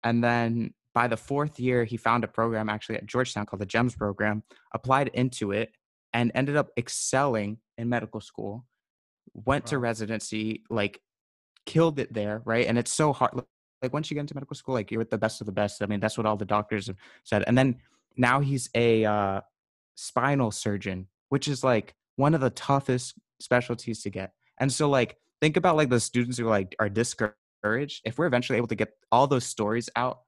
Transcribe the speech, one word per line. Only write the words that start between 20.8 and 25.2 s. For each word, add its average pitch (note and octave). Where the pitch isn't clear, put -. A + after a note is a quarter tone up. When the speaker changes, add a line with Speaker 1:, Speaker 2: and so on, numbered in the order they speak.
Speaker 1:
which C3+
is, C#3
like, A#2+
one D3
of D3
the B2+
toughest -
specialties A#2+
to G2+
get. F#2+
And C3
so, D3
like, C3